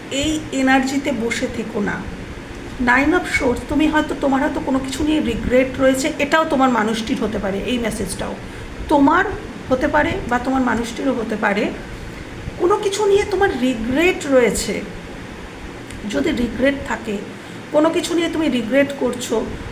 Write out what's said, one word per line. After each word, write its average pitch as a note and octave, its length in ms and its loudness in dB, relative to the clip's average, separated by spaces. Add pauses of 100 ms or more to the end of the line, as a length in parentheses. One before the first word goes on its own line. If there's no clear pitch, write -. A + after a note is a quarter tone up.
(100)
এই D4 300 0 (120)
এনার্জিতে C4+ 600 2
বসে A#3 340 -2 (100)
থেকো G#3+ 240 -4
না।" E3+ 220 -2 (840)
Nine C4+ 240 4
of F4+ 300 2
Swords, A#3+ 280 0
তুমি D4+ 200 2
হয়তো, D4+ 320 2
তোমার C4+ 200 2
হয়তো D4+ 200 0
কোনো C4+ 180 0
কিছু - 260 -2
নিয়ে D4+ 160 2
রিগ্রেট A#3+ 600 2
রয়েছে, C4+ 380 4
এটাও D#4+ 260 2
তোমার C4+ 260 4
মানুষটির A3+ 500 0
হতে G#3+ 180 -2
পারে, G3 200 -2
এই A#3+ 200 -2
মেসেজটাও G3+ 560 -4 (540)
তোমার D4+ 360 6 (440)
হতে B3+ 200 2
পারে D4+ 220 2 (180)
বা A#3+ 100 0
তোমার C4 240 0
মানুষটিরও B3 500 0
হতে A3+ 240 -2
পারে। G#3+ 340 0 (880)
কোনো F4+ 180 4
কিছু G#4 300 0
নিয়ে G4+ 240 4
তোমার F#4 300 2
রিগ্রেট B3+ 640 2
রয়েছে, B3 540 2 (1300)
যদি C#4+ 200 0
রিগ্রেট B3 440 0 (140)
থাকে, A3 280 -4 (560)
কোনো D#4 180 6
কিছু E4+ 240 -2
নিয়ে E4+ 180 2
তুমি D#4+ 160 0
রিগ্রেট B3+ 520 2
করছো, A3+ 460 -2 (260)